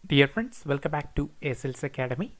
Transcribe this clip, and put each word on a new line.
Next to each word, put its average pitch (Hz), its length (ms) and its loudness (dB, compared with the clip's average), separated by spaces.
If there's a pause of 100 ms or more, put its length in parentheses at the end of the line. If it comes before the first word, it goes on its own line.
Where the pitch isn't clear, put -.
(100)
Dear 139 240 8
friends, 226 220 -4 (140)
welcome 143 260 0
back 147 200 -4
to 147 60 2 (260)
എസ് 123 180 -4
എൽ 131 120 -2
സി - 100 -6
Academy. 131 380 -2 (120)